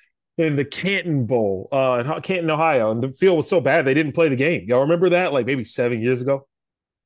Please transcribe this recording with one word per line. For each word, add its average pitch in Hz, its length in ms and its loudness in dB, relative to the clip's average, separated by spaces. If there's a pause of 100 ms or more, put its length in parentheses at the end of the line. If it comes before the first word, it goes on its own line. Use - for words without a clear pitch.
(360)
in 160 200 0
the 143 100 0
Canton 170 580 -2
Bowl, 107 480 -2
uh, 131 280 2
in 120 60 -4
Ho-, 156 140 -4
Canton, 170 300 -4
Ohio, 147 400 2
and 117 120 -2
the 131 100 -4
field 180 260 4
was 147 100 -2
so 180 120 2
bad 139 260 2
they 135 80 2
didn't 147 180 0
play 165 160 2
the 135 80 0
game. 135 300 -2
Y'all 123 160 2
remember 170 280 2
that? 175 220 0
Like, 123 140 0
maybe 131 180 -2
seven 120 380 -4
years 123 180 0
ago? 135 260 -4 (600)